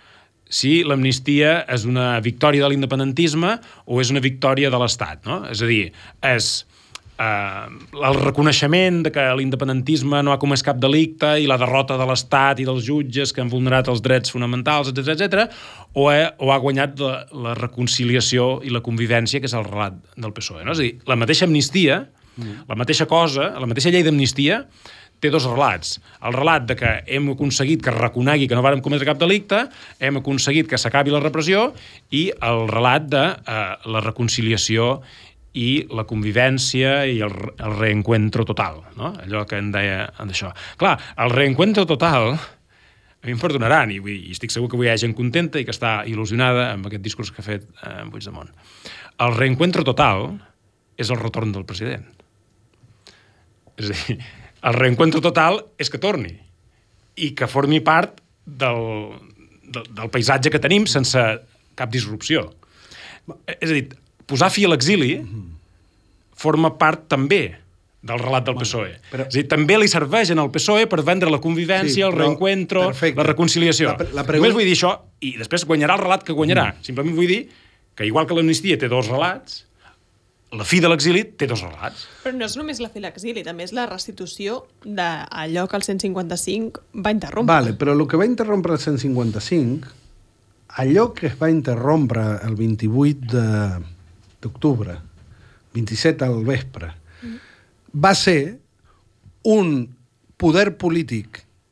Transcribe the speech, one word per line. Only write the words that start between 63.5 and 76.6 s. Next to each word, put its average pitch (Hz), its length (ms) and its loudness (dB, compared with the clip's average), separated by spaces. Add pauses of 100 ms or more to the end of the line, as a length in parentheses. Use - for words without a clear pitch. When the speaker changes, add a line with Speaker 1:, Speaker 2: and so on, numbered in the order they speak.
Speaker 1:
a - 20 0
dir, 135 140 -2 (420)
posar 147 240 2
fi 202 140 2
a 170 60 4
l'exili 151 440 2
Speaker 2:
Mhm. 104 300 -12 (880)
Speaker 1:
forma 156 420 2
part 160 300 2
també 139 480 0 (460)
del 117 160 -6
relat 127 280 -2
del 127 80 -2
Speaker 2:
Bueno, 120 120 -4
Speaker 1:
psoe. 101 320 -6 (120)
Speaker 2:
però 135 180 -6
Speaker 1:
És 127 60 -8
a 131 40 2
dir, 143 100 -2
també 156 300 4
li 208 100 4
serveix 170 420 2
en 165 80 2
el 143 120 0
psoe 208 360 2
per 175 160 0
vendre 170 280 2
la 147 100 2
convivència, 165 540 0
Speaker 2:
Sí, 196 60 2
Speaker 1:
el 190 120 2
Speaker 2:
però 160 140 2
Speaker 1:
reencuentro, 185 600 0
Speaker 2:
perfecte. 160 300 0
Speaker 1:
la 147 80 2
reconciliació. 160 640 2
Speaker 2:
La - 80 -2
pre-, - 160 -4
la 143 100 -6
Speaker 1:
Només 127 60 -6
Speaker 2:
pregun- 160 260 4
Speaker 1:
vull 226 100 2
dir 180 120 4
això, - 240 0 (200)
i 131 160 -8
després 156 300 -4
guanyarà 156 300 2
el 196 60 -2
relat 185 220 0
que 165 80 -6
guanyarà. 151 420 2